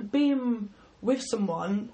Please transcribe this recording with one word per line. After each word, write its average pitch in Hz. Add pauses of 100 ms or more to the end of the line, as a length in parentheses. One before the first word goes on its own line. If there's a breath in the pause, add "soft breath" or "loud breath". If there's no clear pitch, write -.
(100)
being 254 (320 loud breath)
with 254
someone, 196